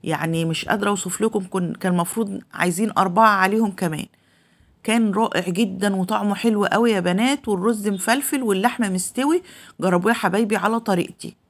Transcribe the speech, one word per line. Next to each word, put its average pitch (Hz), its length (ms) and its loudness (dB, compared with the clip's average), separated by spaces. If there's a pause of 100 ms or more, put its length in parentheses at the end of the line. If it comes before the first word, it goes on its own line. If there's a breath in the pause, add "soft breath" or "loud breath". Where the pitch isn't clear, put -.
يعني 165 420 -4
مش 160 200 -4
قادرة 202 240 -2
اوصف 190 320 -4
لكم، 220 280 -2
كن-، 180 240 -4
كان - 180 -4
المفروض 196 500 -2 (120)
عايزين 180 440 -2
أربعة 196 320 4
عليهم 202 420 2
كمان. 170 340 -4 (800 soft breath)
كان 220 280 2
رائع 185 380 0
جدًا 196 460 0
وطعمه 202 400 0
حلو 208 300 2
قوي 226 260 4
يا 202 80 2
بنات، 214 480 0
والرز 208 400 0
مفلفل 240 560 -2
واللحمة 208 460 0
مستوي. 262 520 0 (380 loud breath)
جربوه 180 320 2
يا 233 60 2
حبايبي 202 380 0
على 220 240 0
طريقتي. - 720 -4